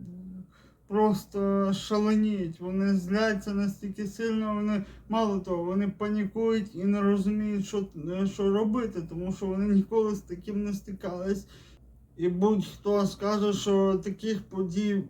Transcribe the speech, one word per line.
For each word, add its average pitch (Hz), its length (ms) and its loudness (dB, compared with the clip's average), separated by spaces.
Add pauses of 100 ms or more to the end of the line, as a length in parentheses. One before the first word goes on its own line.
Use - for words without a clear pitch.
(880)
просто 196 880 2
шаленіють. 208 840 0
Вони 190 340 0
зляться 202 600 0
настільки 202 540 -4
сильно, 214 480 -2
вони, 208 280 0 (260)
мало 214 300 0
того, 180 240 -2
вони 196 240 0
панікують 214 880 -2
і 175 80 -4
не 202 180 2
розуміють, 202 640 2
що, 196 220 -2 (460)
що 196 200 2
робити, 214 560 0
тому 180 240 -6
що 202 120 -6
вони 196 300 0
ніколи 214 400 4
з 196 60 -6
таким 202 420 -6
не 208 100 -2
стикались. 190 720 -6 (680)
І 175 120 0
будь-хто 202 760 2
скаже, 208 480 0
що 196 500 2
таких 208 400 -4
подій 190 680 0